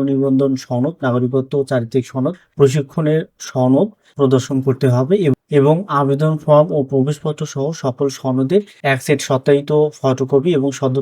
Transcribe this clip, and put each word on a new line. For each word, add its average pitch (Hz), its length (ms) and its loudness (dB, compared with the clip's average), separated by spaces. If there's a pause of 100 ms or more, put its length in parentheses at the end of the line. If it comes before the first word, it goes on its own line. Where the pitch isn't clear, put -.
নিবন্ধন 135 540 2
সনদ, 131 460 -4
নাগরিকত্ব, 127 500 0 (160)
চারিত্রিক 123 380 -2
সনদ, 135 280 -4 (220)
প্রশিক্ষণের 151 640 2 (280)
সনদ 135 400 2 (280)
প্রদর্শন 135 460 2
করতে 135 260 0
হবে 131 260 2 (120)
এব-, 131 120 2 (120)
এবং 147 240 4 (140)
আবেদন 143 500 0
ফর্ম 151 280 4 (100)
ও - 80 2
প্রবেশপত্র 143 640 -2
সহ 139 260 -6
সকল 160 380 -4
সনদের 135 520 -2 (200)
এক 135 200 -2
সেট 143 260 0
সত্যায়িত 143 420 0 (280)
ফটোকপি 135 600 0
এবং 135 140 -2
সদ্য 131 300 -4